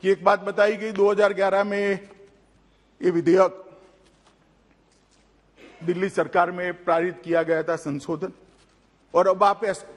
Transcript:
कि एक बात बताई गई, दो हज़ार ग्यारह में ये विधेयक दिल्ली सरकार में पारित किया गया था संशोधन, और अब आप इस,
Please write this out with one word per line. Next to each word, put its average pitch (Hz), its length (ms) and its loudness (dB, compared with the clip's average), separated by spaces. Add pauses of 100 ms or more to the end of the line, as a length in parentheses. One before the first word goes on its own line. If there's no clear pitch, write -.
कि 185 100 0
एक 180 120 -2
बात 196 180 4
बताई 208 340 0
गई, 214 160 -8
दो 202 200 2
हज़ार 202 220 2
ग्यारह 196 300 0
में 202 360 -2 (1000)
ये 180 100 0
विधेयक 170 480 2 (2250)
दिल्ली 180 280 -2
सरकार 175 420 0
में 180 340 -8
पारित 170 380 -2
किया 165 200 0
गया 160 200 -2
था 165 140 -4
संशोधन, 156 540 -8 (840)
और 180 140 4
अब 190 160 2
आप 202 220 2
इस, 190 180 -4 (120)